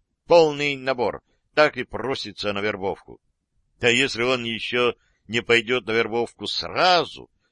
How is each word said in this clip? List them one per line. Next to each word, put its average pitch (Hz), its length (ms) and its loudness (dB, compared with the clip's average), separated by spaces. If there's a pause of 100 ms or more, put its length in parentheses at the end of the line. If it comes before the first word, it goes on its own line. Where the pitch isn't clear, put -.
(260)
полный 147 500 4
набор, 127 460 -2 (320)
так 151 240 4
и 123 60 -4
просится 110 680 -6
на 101 100 -4
вербовку. 98 600 -6 (580)
А 120 100 2
если 120 340 0
он 123 200 0
ещё 117 520 -2 (320)
не 113 140 -2
пойдёт 117 440 0
на 110 60 -6
вербовку 110 560 -2
сразу, 123 840 -2 (220)